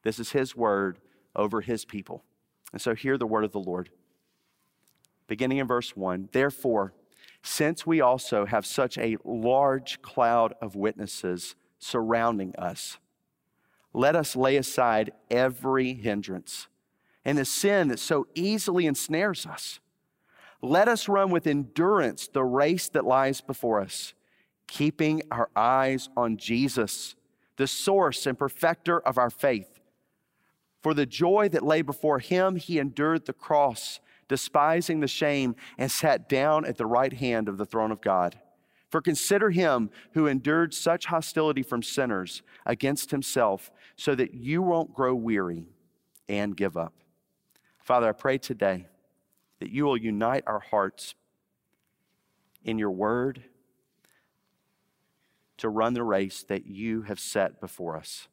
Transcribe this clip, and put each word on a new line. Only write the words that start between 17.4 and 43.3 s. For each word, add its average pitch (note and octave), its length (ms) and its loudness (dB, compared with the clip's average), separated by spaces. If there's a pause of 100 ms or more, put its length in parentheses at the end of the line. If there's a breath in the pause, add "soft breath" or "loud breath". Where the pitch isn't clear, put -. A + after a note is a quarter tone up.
sin G3 440 2
that A#2+ 100 -2
so - 360 0
easily F3+ 520 0
ensnares D#3+ 600 -2
us. - 340 -12 (800 soft breath)
Let E3+ 280 4
us A3+ 200 0
run G3 220 4
with E3+ 160 2
endurance D3+ 800 2
the C3+ 180 0
race C#3+ 440 2
that C#3+ 160 0
lies C3+ 360 2
before A2+ 400 -2
us, - 340 -10 (520)
keeping D#3 640 0
our A#2 240 0
eyes C3 640 2
on A2+ 220 0
Jesus, A#2 800 -2 (400)
the C3+ 100 0
source F#3 600 0
and C3 120 -2
perfecter E3 640 0
of B2+ 180 0
our B2 120 2
faith. A#2 500 -2 (1000)
For D#3 120 0
the C#3+ 120 2
joy F#3+ 440 4
that D#3 140 0
lay D#3 180 4
before C#3+ 360 0
Him, F#3 380 2
He E3 220 -2
endured D3 480 0
the C#3 80 -8
cross, - 640 0 (260 soft breath)
despising D#3 760 0
the C#3 80 0
shame, C#3 460 -2 (220 loud breath)
and C3 140 -2
sat - 400 0
down D3+ 340 2
at D3+ 140 -6
the A2+ 80 -2
right B2+ 260 2
hand A#2+ 340 -2
of G2 120 -4
the G#2 80 -2
throne A2 260 0
of G#2 80 -6
God. F2+ 380 0 (500)
For D#3 140 0
consider G3 480 2
Him D3 400 2 (220 loud breath)
who D#3 140 4
endured D3 460 2
such - 340 0
hostility D#3 560 0
from A#2+ 200 -4
sinners G#2+ 600 -2 (220 loud breath)
against C#3 460 -2
Himself, A#2+ 600 0 (260 soft breath)